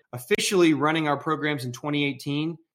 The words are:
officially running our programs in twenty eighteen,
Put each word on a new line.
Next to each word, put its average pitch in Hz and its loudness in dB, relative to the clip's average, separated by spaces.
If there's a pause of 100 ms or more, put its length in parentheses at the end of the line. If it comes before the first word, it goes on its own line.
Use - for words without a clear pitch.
(120)
officially 175 2
running 151 2
our 143 2
programs 147 -2
in 120 -6
twenty 147 -2
eighteen, 143 -4 (180)